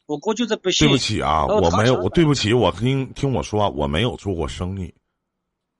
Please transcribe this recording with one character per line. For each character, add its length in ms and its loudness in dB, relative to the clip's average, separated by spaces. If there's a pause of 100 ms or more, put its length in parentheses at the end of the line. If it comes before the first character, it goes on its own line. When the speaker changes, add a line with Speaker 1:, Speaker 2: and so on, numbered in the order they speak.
Speaker 1:
我 120 -4
哥 140 -2
就 160 -2
是 80 -2
不 140 -2
信。 180 4
Speaker 2:
对 40 2
不 40 4
起 240 -2
啊， 260 2
Speaker 1:
然 20 0
后 120 2
他 160 4
Speaker 2:
我 60 2
没 60 4
有， 60 4
Speaker 1:
想 100 0
Speaker 2:
我， 40 -2
对 160 2
不 80 4
起， 220 0
我 180 4
跟 400 -2
听 180 -4
我 120 0
说 220 0
啊， 40 2
我 180 -2
没 140 0
有 160 -2
做 180 -6
过 140 -4
生 320 -8
意。 140 -10 (840)